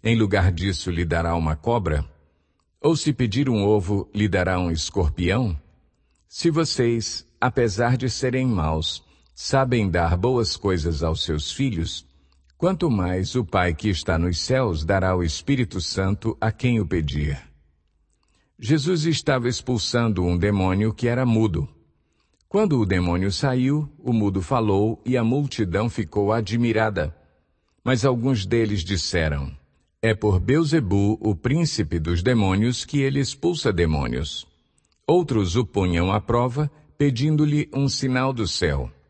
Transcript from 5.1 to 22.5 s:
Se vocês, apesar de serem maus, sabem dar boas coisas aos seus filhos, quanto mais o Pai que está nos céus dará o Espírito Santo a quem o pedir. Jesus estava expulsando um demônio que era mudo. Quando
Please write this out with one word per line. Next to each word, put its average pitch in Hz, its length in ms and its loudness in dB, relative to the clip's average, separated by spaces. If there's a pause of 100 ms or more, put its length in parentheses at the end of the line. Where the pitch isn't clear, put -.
Se - 220 -2
vocês, 127 800 0 (120)
apesar 120 600 2
de 123 100 -2
serem 131 380 -2
maus, 80 580 -2 (300)
sabem 123 560 0
dar 85 260 2
boas 120 400 0
coisas 82 460 -2
aos 80 200 -2
seus 76 300 -4
filhos, 104 540 -4 (500)
quanto 175 320 0
mais 92 460 0
o 123 100 0
Pai 90 300 2
que 101 160 -2
está 85 260 0
nos 85 240 0
céus 110 420 0
dará 92 320 2
o 90 80 0
Espírito 98 580 -2
Santo 98 600 -2
a 110 120 0
quem 120 280 0
o 87 60 -2
pedir. 73 520 -2 (1200)
Jesus 151 460 0
estava 139 440 0
expulsando 113 760 0
um 87 140 2
demônio 101 560 2
que 117 140 -2
era 127 180 0
mudo. 110 420 2 (800)
Quando 190 320 2